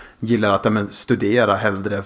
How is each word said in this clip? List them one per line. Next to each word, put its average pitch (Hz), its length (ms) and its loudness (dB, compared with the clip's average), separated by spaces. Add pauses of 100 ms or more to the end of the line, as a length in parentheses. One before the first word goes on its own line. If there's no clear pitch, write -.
(180)
gillar 110 320 0
att, 98 140 2
ja, 113 60 2
men, 104 200 -2
studera 107 640 0
hellre 98 520 -4